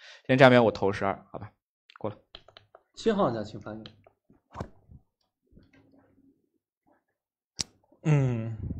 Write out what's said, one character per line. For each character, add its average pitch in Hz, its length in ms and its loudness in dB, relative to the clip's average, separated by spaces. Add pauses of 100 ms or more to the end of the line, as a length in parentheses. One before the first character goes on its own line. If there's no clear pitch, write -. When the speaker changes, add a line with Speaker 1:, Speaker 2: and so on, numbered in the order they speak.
(220)
Speaker 1:
今 - 80 -20
天 131 80 2
站 131 120 10
边 123 140 6
我 107 80 2
投 98 200 -2
十 101 140 -6
二， 95 80 -2 (180)
好 71 60 -14
吧， 101 100 -16 (520)
过 104 100 -10
了。 - 60 -14 (800)
Speaker 2:
七 - 160 -2
号 196 140 0
玩 123 80 -2
家 110 100 -6
请 104 180 -16
发 107 100 -14
言。 110 120 -16 (4000)
Speaker 3:
嗯， 120 480 -2 (220)